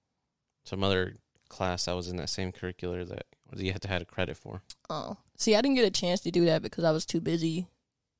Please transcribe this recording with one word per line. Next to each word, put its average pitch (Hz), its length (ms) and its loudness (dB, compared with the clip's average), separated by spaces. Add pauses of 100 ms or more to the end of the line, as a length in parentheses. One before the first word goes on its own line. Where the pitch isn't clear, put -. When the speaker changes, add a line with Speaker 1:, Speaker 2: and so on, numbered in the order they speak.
(640)
Speaker 1:
some 95 200 -4
other 92 340 2 (320)
class 90 360 -2
that 87 100 -2
was 90 120 -4
in 90 100 -6
that 76 120 -4
same 92 220 -4
curricular 90 560 -6
that - 180 -10 (300)
you 95 160 -2
had 92 120 -8
to 98 40 -6
have 90 140 0
a 85 40 -12
credit - 320 -4
for. - 260 -12 (260)
Speaker 2:
Oh. 160 280 -6 (200)
See, - 180 4
I 220 60 6
didn't 269 140 4
get 247 100 6
a 190 60 4
chance 185 300 0
to 175 100 -4
do 175 140 4
that 160 180 4
because - 200 -4
I 165 80 6
was 156 140 0
too 165 160 -2
busy, 165 460 0 (520)